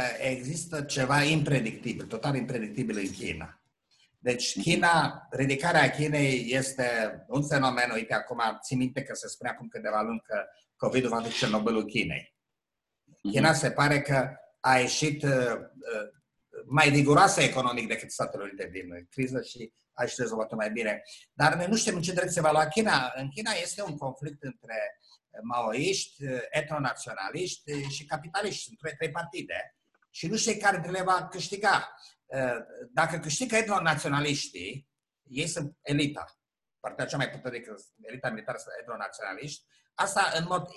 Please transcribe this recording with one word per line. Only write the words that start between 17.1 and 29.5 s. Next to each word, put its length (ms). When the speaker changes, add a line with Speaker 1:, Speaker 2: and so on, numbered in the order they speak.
Speaker 1:
economic 480
decât 220
Statele 320
Unite 300
din 380
criză 320
și 300
a 100
ieșit 160
rezolvată 360
mai 160
bine. 320
Dar 220
noi 120
nu 100
știm 180
în 80
ce 100
direcție 280
va 100
lua 180
China. 460
În 140
China 220
este 200
un 140
conflict 460
între 340
maoiști, 800
etnonaționaliști 1200
și 140
capitaliști. 600
Sunt 140
trei, 180
trei 140
partide. 640